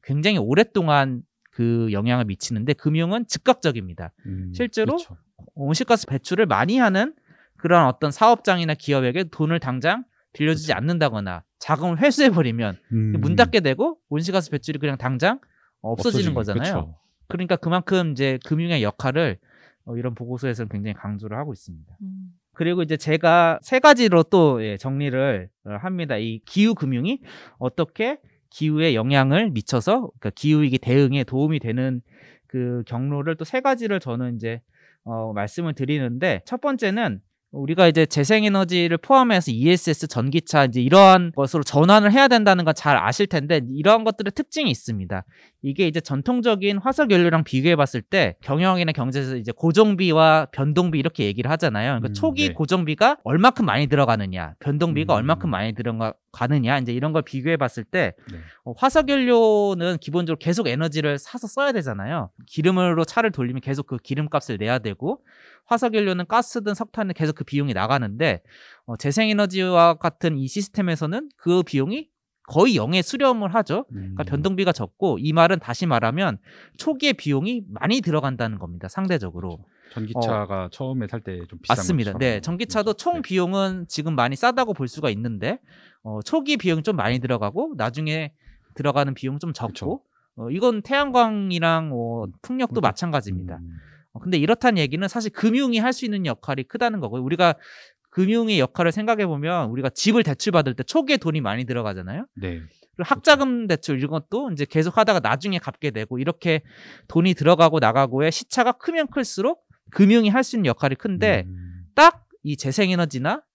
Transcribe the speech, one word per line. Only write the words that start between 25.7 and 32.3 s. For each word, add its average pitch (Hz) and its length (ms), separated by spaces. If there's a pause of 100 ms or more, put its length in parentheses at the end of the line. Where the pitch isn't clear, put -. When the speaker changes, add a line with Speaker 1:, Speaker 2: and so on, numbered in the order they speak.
Speaker 1:
합니다. 170 360
이 113 280
기후 214 300
금융이 143 460 (360)
어떻게 220 640 (300)
기후에 151 460
영향을 139 560
미쳐서, 131 480 (200)
그러니까 104 160
기후위기 151 440
대응에 135 440
도움이 143 360
되는 123 420 (460)